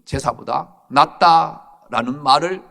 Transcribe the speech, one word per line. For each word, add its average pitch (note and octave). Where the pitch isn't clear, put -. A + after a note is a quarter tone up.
제사보다 -
낫다"라는 D3
말을 D#3